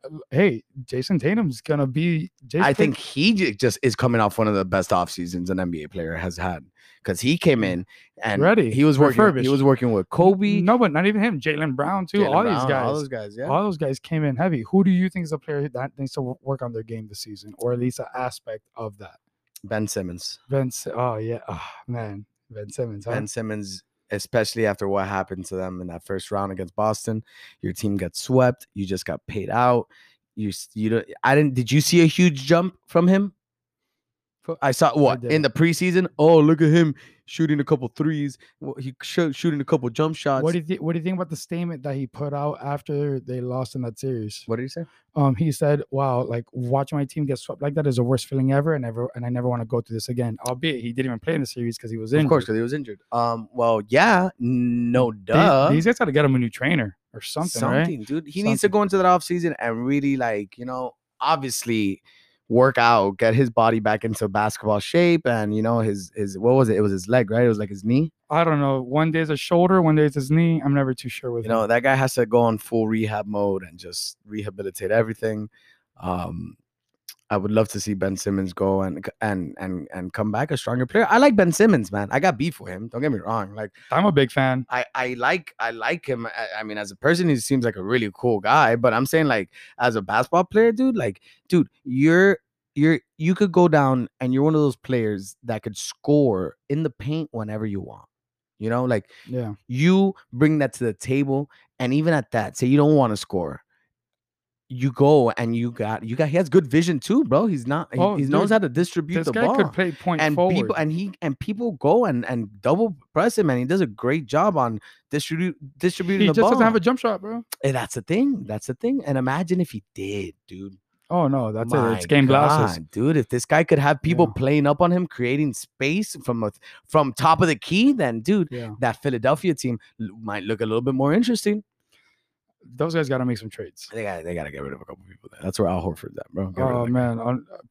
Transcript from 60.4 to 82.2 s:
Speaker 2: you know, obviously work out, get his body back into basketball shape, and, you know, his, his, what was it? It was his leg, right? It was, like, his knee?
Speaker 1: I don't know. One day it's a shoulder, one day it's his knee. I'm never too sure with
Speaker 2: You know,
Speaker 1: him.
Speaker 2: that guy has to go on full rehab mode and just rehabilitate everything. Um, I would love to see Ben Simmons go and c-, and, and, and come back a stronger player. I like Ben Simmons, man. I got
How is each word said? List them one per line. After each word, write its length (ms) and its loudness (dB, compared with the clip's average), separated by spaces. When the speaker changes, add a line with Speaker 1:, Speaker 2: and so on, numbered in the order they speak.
Speaker 2:
you 80 -12
know, 300 -8
obviously 840 -2
work 280 4
out, 400 4
get 160 4
his 160 4
body 300 2
back 240 0
into 240 -4
basketball 540 -2
shape, 440 2
and, 300 0
you 60 0
know, 180 0
his, 360 -4
his, 220 -6
what 180 2
was 120 4
it? 80 2
It 60 2
was 100 2
his 160 -4
leg, 240 2
right? 140 2
It 20 6
was, 120 2
like, 100 -6
his 160 -12
knee? 260 0
Speaker 1:
I 140 2
don't 160 2
know. 220 0
One 300 0
day 100 0
it's 80 -2
a 80 -2
shoulder, 440 2
one 140 4
day 100 6
it's 100 0
his 160 -2
knee. 320 2
I'm 100 0
never 200 0
too 140 -10
sure 240 -10
with 140 -4
Speaker 2:
You 40 -4
know, 140 2
Speaker 1:
him. 60 0
Speaker 2:
that 140 2
guy 120 4
has 200 2
to 100 2
go 160 4
on 160 4
full 320 0
rehab 360 -2
mode 380 -2
and 160 -20
just 460 -12
rehabilitate 640 -8
everything. 580 -2
Um, 560 -6
I 80 0
would 140 -4
love 180 2
to 100 -8
see 140 -4
Ben 240 -4
Simmons 340 -4
go 300 0
and 240 -6
c-, 60 -10
and, 360 -4
and, 360 -8
and 180 -10
come 220 -4
back 180 -4
a 60 -2
stronger 280 -4
player. 240 2
I 80 4
like 200 6
Ben 160 6
Simmons, 360 4
man. 220 -4
I 80 0
got 180 2